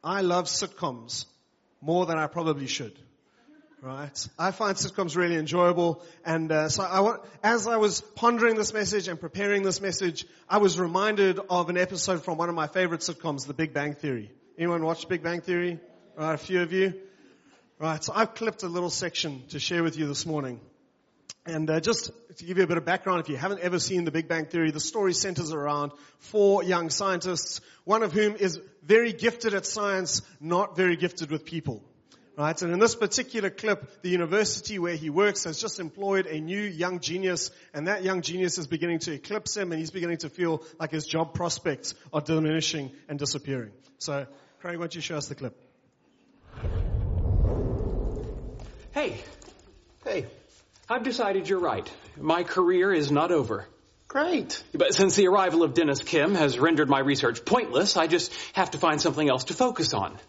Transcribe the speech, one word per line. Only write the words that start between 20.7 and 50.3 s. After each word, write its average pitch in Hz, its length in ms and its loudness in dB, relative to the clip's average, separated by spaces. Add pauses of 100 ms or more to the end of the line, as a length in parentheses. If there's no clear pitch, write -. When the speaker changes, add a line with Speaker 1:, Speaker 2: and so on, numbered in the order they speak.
Speaker 1:
And, 156 240 -2
uh, 160 120 2
just - 320 -2 (240)
to 170 80 -18
give 175 140 -2
you 190 40 6
a 170 60 4
bit 175 80 2
of 156 80 -2
background, 180 360 0
if 151 80 -6
you 143 80 -4
haven't 180 260 -4
ever 180 180 0
seen 180 240 -2
The 156 80 -2
Big 160 160 -2
Bang 160 180 -2
Theory, 160 240 0
the 151 80 -6
story 190 340 0
centers 170 400 -2
around 147 380 -2 (280)
four 202 440 4
young 175 260 2
scientists, 180 720 -2 (220)
one 220 220 2
of 170 80 -2
whom 214 240 2
is 190 240 0 (240)
very 220 280 6
gifted 226 400 0
at 196 140 -2
science, 196 560 -2 (160)
not 160 380 0
very 180 180 4
gifted 160 380 -4
with 151 120 -6
people. 147 380 -6 (560)
Right? 160 240 0
And 170 100 0
in 180 60 0
this 220 160 6
particular 220 560 -2
clip, - 520 -4
the 180 60 -4
university 190 720 0
where 175 160 -2
he 156 160 -6
works 202 340 2
has 160 160 -8
just 214 200 -8
employed 190 460 -2
a 156 140 -6
new 185 220 -4
young 180 380 -4
genius, 175 500 -4 (240)
and 151 140 -4
that 196 160 -2
young 185 180 0
genius 175 340 -2
is 160 100 -6
beginning 165 340 -2
to 165 120 -6
eclipse 208 440 -6
him, 185 160 -4
and 160 60 -4
he's 160 120 -6
beginning 170 280 -4
to 160 120 -8
feel 165 320 -2 (160)
like 160 140 -6
his 156 140 -4
job 160 280 -2
prospects - 600 -4 (180)
are 151 100 0
diminishing 156 720 0 (160)
and 147 100 -8
disappearing. 135 540 -6 (260)
So, 139 280 -6 (340)
Craig, 175 160 -8
why 170 80 -6
don't 165 100 -8
you 160 80 -10
show 160 140 -6
us 147 100 -6
the 147 80 -10
clip? - 260 -10 (3250)
Speaker 2:
Hey, 202 280 -4 (1700)